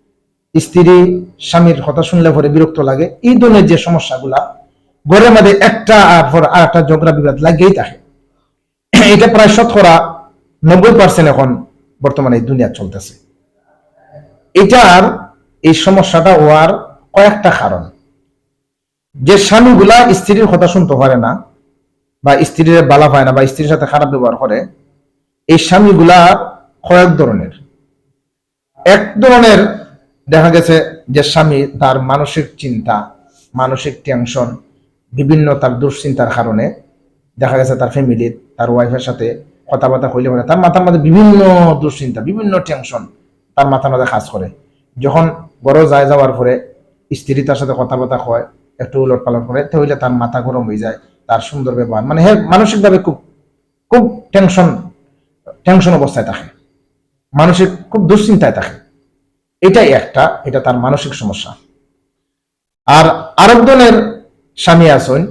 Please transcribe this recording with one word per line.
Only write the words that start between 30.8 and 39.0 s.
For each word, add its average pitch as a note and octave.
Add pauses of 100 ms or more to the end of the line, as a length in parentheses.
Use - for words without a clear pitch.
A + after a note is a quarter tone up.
যে C#3
স্বামী D3+ (200)
তার C3
মানসিক C#3 (120)
চিন্তা, A#2 (580)
মানসিক C3 (100)
টেনশন, A#2+ (680)
বিভিন্ন D3
তার B2+
দুশ্চিন্তার C3
কারণে B2 (720)
দেখা B2+
গেছে C3
তার A#2
ফ্যামিলি, A#2+ (300)
তার A#2
ওয়াইফের A#2+